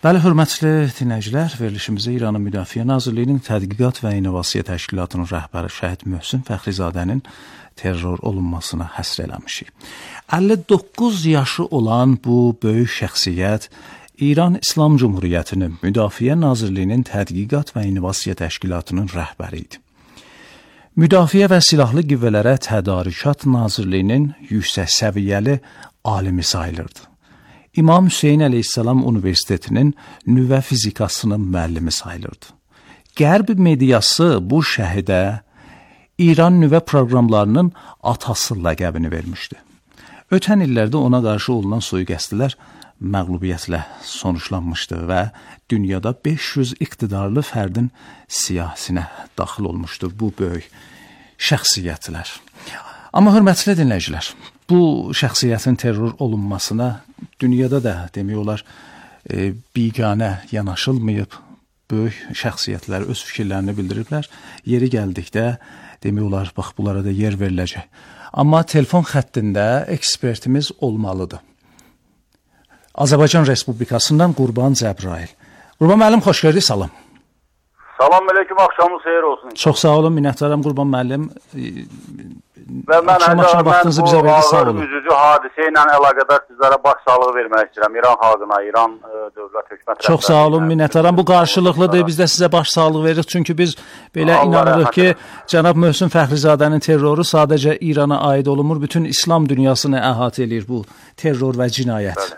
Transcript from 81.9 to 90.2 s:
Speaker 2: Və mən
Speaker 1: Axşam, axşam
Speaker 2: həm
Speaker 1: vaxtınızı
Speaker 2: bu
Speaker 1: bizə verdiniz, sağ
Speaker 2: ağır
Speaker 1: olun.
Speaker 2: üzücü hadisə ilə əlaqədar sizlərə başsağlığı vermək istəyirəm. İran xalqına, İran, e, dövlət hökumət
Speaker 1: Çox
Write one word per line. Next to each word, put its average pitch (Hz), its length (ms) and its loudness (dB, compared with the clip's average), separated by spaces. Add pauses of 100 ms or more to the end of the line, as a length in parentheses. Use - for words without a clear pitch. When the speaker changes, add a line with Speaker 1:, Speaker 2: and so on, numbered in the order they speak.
Speaker 2:
Və 160 80 6 (100)
mən 185 80 4
Speaker 1:
Axşam, 175 240 4
axşam 175 200 6
Speaker 2:
həm 160 100 2
Speaker 1:
vaxtınızı 170 320 4
Speaker 2:
bu 170 60 4
Speaker 1:
bizə 165 160 4
verdiniz, 151 260 6
sağ 156 80 4
Speaker 2:
ağır - 160 4
Speaker 1:
olun. 107 140 -4
Speaker 2:
üzücü 143 340 0
hadisə 147 480 2
ilə 156 160 4 (100)
əlaqədar 139 540 4
sizlərə 135 280 2 (100)
başsağlığı 127 500 4
vermək 110 320 2
istəyirəm. 107 320 0
İran 120 220 4
xalqına, 104 360 2 (100)
İran, 113 220 2
e, 110 320 -12 (160)
dövlət 104 320 -10
hökumət 104 380 -8
Speaker 1:
Çox 160 180 0